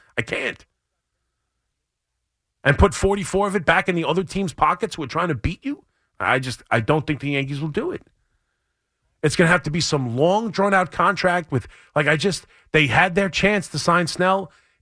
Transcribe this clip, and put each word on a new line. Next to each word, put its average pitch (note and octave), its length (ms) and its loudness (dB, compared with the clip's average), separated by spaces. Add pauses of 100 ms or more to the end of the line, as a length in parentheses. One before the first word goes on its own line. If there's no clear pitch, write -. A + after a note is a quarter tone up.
(160)
I A#2+ 60 -2
can't. - 420 -8 (2000)
And C#3 160 4
put G3+ 160 4
forty-four G3+ 540 0
of F#3+ 80 -2
it E3+ 80 -2
back E3+ 240 2
in F3+ 80 0
the E3 80 0
other D#3+ 180 0
team's F#3 320 -4
pockets E3 400 0
who D#3+ 80 -8
are C3 60 -8
trying E3+ 200 -2
to D#3 60 -2
beat D3 300 -4
you? C#4+ 200 -8 (360)
I A2 180 2
just, C3 320 -8
I A2+ 100 2
don't D3 260 0
think D3 140 -4
the C#3 100 -6
Yankees C#3 300 -4
will D#3+ 80 -4
do A3+ 220 -4
it. - 120 -10 (1200)
It's D3+ 120 0
gonna F3 140 4
have F3 160 2
to D#3 60 -6
be E3 100 -2
some B2+ 360 -2
long, F#3+ 340 2
drawn-out F#3+ 420 0
contract F3+ 580 0
with, B2+ 160 -2 (300)
like, D3 100 2
I D3+ 100 4
just, E3 300 -2 (260)
they D#3 140 4
had E3 280 2
their G3 160 0
chance G3+ 380 0
to D#3 100 -8
sign F3 280 2
Snell. F#3 460 0 (300)